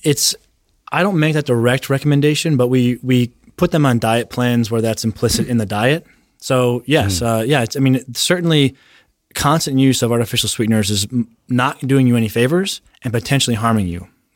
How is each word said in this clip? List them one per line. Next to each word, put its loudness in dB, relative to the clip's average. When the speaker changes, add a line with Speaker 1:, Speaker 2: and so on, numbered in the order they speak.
Speaker 1:
it's, 0
I 0
don't 0
make 2
that 0
direct 0
recommendation, 0
but 2
we, 0
we 2
put 0
them 2
on 2
diet 0
plans 0
where 0
that's -2
implicit -2
in -2
the -2
diet. -2
So 0
yes, 0
Speaker 2:
Mm. 0
Speaker 1:
uh, -2
yeah, 0
it's, -6
I -2
mean, 2
certainly 0
constant 0
use 2
of 0
artificial -2
sweeteners 0
is -2
m-, -2
not 0
doing 2
you 4
any 0
favors 0
and -6
potentially 0
harming 0
you. -8